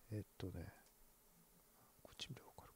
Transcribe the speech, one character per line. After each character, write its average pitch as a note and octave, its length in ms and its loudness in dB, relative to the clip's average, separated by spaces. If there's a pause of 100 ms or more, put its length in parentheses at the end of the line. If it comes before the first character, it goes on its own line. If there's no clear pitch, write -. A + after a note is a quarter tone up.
(120)
え G#2+ 100 8
っ - 40 2 (120)
と F#2+ 100 8
ね、 F2 240 4 (1300)
こ - 120 -8
っ - 40 -12
ち - 120 4
見 C3+ 60 2
れ - 60 -4
ば - 60 -10
わ - 80 -8
か - 100 -6
る - 100 -10